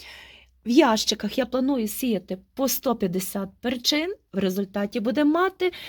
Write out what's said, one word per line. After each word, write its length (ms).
В 20
ящиках 720
я 80
планую 420
сіяти 500
по 140
сто 280
п'ятдесят 520
перчин. 540
В 60
результаті 600
буде 240
мати, 480